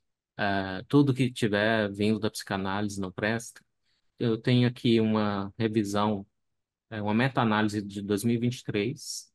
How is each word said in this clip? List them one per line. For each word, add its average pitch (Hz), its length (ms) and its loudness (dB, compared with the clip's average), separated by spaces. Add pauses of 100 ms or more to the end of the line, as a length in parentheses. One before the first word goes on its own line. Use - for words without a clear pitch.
(360)
é, 95 500 -2
tudo 139 280 4
que 127 160 0
tiver 107 600 0
vindo 107 280 0
da 104 120 -2
psicanálise 98 720 -4
não 92 100 -6
presta, 110 520 -4 (560)
eu 113 180 0
tenho 123 320 4
aqui 117 320 2
uma 104 560 0
revisão, 107 680 0 (640)
é, 110 100 -8
uma 104 140 0
meta-análise 110 640 2
de 101 220 -8
dois 101 200 -2
mil 120 120 0
e 113 40 0
vinte 123 200 -2
e - 60 -18
três, - 720 -6